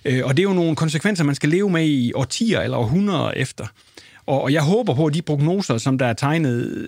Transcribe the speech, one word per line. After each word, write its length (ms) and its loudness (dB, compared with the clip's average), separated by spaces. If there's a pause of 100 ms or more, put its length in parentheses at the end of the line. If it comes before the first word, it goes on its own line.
Øh, 200 0
og 120 2
det 60 4
er 60 2
jo 40 2
nogle 220 2
konsekvenser, 480 0
man 120 0
skal 140 -2
leve 200 2
med 180 2
i 280 2
årtier 460 0
eller 160 -2
århundreder 540 0
efter. 360 -6 (580)
Og, 160 0
og 120 0
jeg 80 2
håber 320 2
på, 120 2
at 80 2
de 80 -2
prognoser, 560 0
som 200 0
der 80 2
er 80 0
tegnet 760 -2